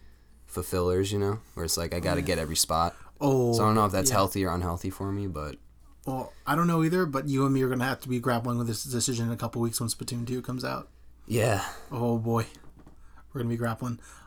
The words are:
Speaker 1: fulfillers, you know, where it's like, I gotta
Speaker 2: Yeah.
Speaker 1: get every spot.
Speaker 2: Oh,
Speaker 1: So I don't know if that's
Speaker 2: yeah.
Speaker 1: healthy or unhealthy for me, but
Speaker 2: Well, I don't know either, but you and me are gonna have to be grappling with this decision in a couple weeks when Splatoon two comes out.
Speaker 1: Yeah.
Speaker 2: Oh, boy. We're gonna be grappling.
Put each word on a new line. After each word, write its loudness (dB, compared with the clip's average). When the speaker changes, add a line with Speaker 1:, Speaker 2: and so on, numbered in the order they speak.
Speaker 1:
fulfillers, 0
you 0
know, 0
where -4
it's -2
like, -4
I -2
gotta 0
Speaker 2:
Yeah. -2
Speaker 1:
get 0
every -2
spot. 2
Speaker 2:
Oh, 4
Speaker 1:
So 4
I 6
don't 6
know 6
if 2
that's 2
Speaker 2:
yeah. 2
Speaker 1:
healthy 2
or 0
unhealthy -4
for -6
me, -4
but -8
Speaker 2:
Well, -6
I 2
don't 4
know 4
either, 4
but -2
you 2
and 4
me 4
are 4
gonna 2
have 0
to -12
be 0
grappling 0
with 0
this -2
decision 0
in 0
a -4
couple -4
weeks 0
when -2
Splatoon -6
two -4
comes -6
out. -6
Speaker 1:
Yeah. 2
Speaker 2:
Oh, 0
boy. 0
We're -6
gonna -2
be -2
grappling. -4